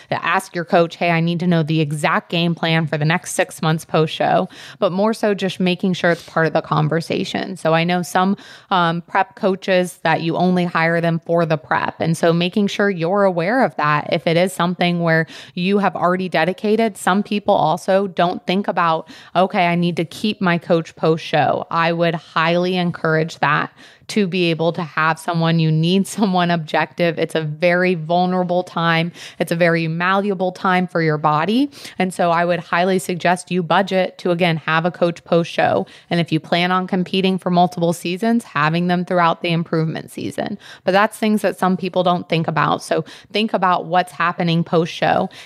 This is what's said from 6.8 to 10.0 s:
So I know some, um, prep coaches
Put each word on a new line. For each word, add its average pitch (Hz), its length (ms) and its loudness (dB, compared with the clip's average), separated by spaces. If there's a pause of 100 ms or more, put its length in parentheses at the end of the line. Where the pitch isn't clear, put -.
So 160 180 0
I 165 80 2
know 180 200 0
some, 190 340 0 (340)
um, 170 320 0
prep - 320 -2
coaches 190 680 -2